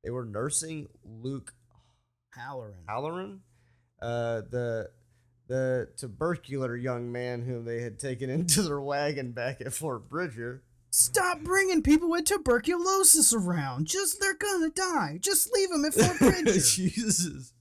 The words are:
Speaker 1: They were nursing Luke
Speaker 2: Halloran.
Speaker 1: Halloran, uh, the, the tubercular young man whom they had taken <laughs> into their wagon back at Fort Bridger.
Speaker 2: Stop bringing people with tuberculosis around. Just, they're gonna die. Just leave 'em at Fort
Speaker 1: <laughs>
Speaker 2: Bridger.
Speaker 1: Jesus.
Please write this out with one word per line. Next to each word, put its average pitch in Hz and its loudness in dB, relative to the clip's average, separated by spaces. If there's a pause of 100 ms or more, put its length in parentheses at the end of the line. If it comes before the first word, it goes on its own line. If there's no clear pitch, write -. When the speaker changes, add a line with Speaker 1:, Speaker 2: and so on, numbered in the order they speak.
Speaker 1:
They 117 -6
were 123 -6
nursing 147 -4 (140)
Luke 120 -10 (760)
Speaker 2:
Halloran. 117 -14
Speaker 1:
Halloran, 175 -6 (580)
uh, 117 -2
the, 117 -4 (560)
the 127 -2
tubercular 131 -4
young 120 -4
man 123 -6
whom 120 -6
they 117 -4
had 113 -10
taken 131 -6
<laughs> 131 -2
into 170 2
their 147 -2
wagon 143 -2
back 123 -6
at 127 -6
Fort 123 -6
Bridger. 127 -8 (280)
Speaker 2:
Stop 359 2
bringing 370 2
people 311 6
with 330 0
tuberculosis 339 4
around. 156 0
Just, 381 -2
they're 392 2
gonna 370 -2
die. 294 -2
Just - 0
leave 392 2
'em 294 0
at 302 -2
Fort 370 4
Speaker 1:
<laughs> - -
Speaker 2:
Bridger. 269 6
Speaker 1:
Jesus. 175 0